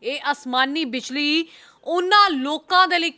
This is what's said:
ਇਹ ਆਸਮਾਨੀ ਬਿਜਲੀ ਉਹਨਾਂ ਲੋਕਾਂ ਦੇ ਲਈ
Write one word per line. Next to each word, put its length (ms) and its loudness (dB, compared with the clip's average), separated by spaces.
ਇਹ 220 -6
ਆਸਮਾਨੀ 600 -2
ਬਿਜਲੀ 600 -2
ਉਹਨਾਂ 460 2
ਲੋਕਾਂ 580 0
ਦੇ 120 0
ਲਈ 180 -2